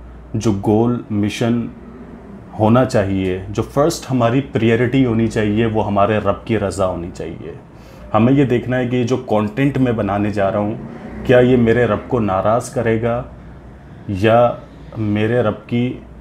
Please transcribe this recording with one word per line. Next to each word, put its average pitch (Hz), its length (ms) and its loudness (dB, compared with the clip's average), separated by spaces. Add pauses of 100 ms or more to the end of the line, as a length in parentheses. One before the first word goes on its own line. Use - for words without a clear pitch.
(360)
जो 110 160 0
goal, 113 600 0
mission 113 580 -2 (880)
होना 117 240 6
चाहिए, 98 680 -2
जो 107 120 -4
first 156 460 -2
हमारी 123 320 2
priority 120 640 2
होनी 113 260 2
चाहिए, 107 380 0
वो 107 140 -2
हमारे 101 380 2
रब 98 280 -2
की 113 100 0
रज़ा 98 280 -2
होनी 87 260 -4
चाहिए। 82 440 -12 (580)
हमें 113 200 4
ये 143 120 4
देखना 120 320 0
है 123 120 -2
कि 123 160 0
जो 120 120 0
कंटेंट 120 640 -2
मैं 123 180 0
बनाने 101 340 -2
जा 98 180 0
रहा 104 140 -2
हूँ, 110 280 -6 (360)
क्या 123 140 6
ये 127 160 4
मेरे 117 300 4
रब 104 240 -2
को 131 80 0
नाराज़ 104 560 0
करेगा 117 500 -2 (880)
या 113 520 4 (360)
मेरे 110 440 0
रब 104 120 0
की 123 480 -4 (180)